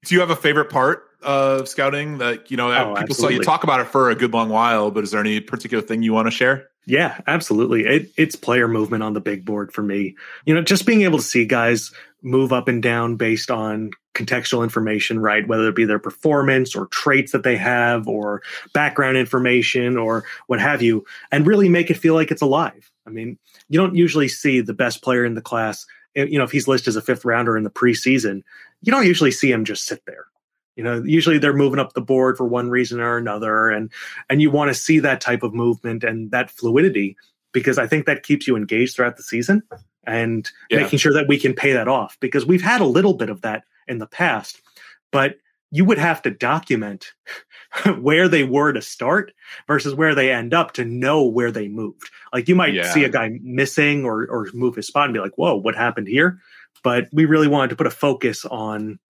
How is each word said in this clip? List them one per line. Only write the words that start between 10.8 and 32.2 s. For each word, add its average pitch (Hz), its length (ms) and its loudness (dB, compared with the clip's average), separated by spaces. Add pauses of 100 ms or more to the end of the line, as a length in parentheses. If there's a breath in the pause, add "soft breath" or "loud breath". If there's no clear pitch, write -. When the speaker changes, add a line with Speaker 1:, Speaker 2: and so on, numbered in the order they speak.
Speaker 2:
being 220 180 4
able 165 160 2
to 117 60 -4
see 120 220 0
guys 117 460 0 (300 loud breath)
move 131 300 0
up 123 160 0
and 120 140 0
down 117 340 0
based 113 340 -2
on 110 400 -4 (240)
contextual 120 480 -2
information, 110 560 -2
right? 107 300 2
Whether 110 200 2
it 101 60 -2
be 113 120 2
their 104 120 0
performance 135 760 0
or 98 100 -6
traits 135 460 0
that 139 100 0
they 123 140 0
have 120 500 0
or 104 360 -4 (320 loud breath)
background 139 420 0
information 123 800 2
or 113 280 -2 (220 loud breath)
what - 140 0
have 139 220 0
you, 113 240 2 (260 loud breath)
and 147 140 4
really 202 240 6
make 175 200 4
it 170 60 2
feel 160 180 4
like 160 160 2
it's 156 120 -2
alive. 143 500 -2 (140)
I - 40 -18
mean, 113 280 -10 (300 soft breath)
you 151 120 2
don't 185 160 2
usually 156 320 4
see - 320 0
the 107 140 -4
best 120 280 -2
player 123 220 0
in 117 100 -2
the 110 80 -8
class, 110 440 -4 (280 soft breath)
y-, 143 100 0
you 147 140 -2
know, 131 60 2
if 123 80 -8
he's 135 160 -2
listed 131 200 2
as 110 80 -2
a 107 60 -4
fifth 123 220 -2
rounder 117 320 0
in 110 80 -2
the 101 60 -6
preseason, 113 720 0 (400 loud breath)
you 220 100 2
don't 262 140 4
usually 165 260 4
see - 180 0
him 113 140 0
just 107 200 -8
sit - 220 -10
there. - 200 -20 (500)
You 113 80 -10
know, 120 200 -4
usually 156 340 4
they're 143 140 2
moving 139 260 2
up 131 140 -2
the - 80 -4
board 127 360 2